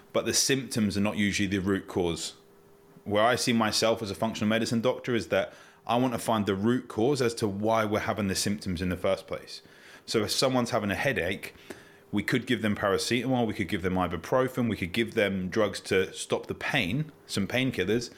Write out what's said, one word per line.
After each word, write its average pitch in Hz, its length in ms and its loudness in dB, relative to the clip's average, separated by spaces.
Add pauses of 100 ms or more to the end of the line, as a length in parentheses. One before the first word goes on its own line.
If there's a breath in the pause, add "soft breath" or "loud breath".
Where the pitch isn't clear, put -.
(140 loud breath)
but - 100 0
the 110 80 0
symptoms 113 640 0
are 101 60 2
not 101 160 0
usually 101 300 0
the 98 100 0
root 95 280 0
cause. 85 460 -2 (720)
Where 104 180 2
I 123 120 6
see 120 180 0
myself 113 480 4
as 104 100 -4
a 95 40 -4
functional 107 340 -2
medicine 113 320 2
doctor 123 340 0
is 104 120 0
that - 260 0 (340 loud breath)
I 117 100 2
want 123 180 2
to 113 40 -4
find 110 280 2
the 101 80 2
root 117 340 0
cause 127 320 0
as 117 140 2
to - 120 -2
why 107 380 2
we're 104 140 0
having 101 300 -2
the 92 60 0
symptoms 98 460 -2
in 92 80 -2
the 90 80 -2
first 95 300 0
place. - 340 -12 (460 loud breath)
So 113 160 0
if 101 80 -2
someone's 127 400 2
having 104 200 0
a 95 40 0
headache, 95 600 -2 (560 loud breath)
we 104 120 0
could 120 240 -2
give 110 160 -2
them 104 120 0
paracetamol, 120 720 0
we 104 60 -2
could 92 160 -4
give 95 140 -2
them 92 140 0
ibuprofen, 113 720 0
we 98 60 0
could 87 160 -4
give 110 200 0
them 98 380 0
drugs 104 300 0
to - 340 0
stop - 320 -4
the - 80 -6
pain, 127 580 -2 (140)
some 98 200 -2
painkillers. 120 720 0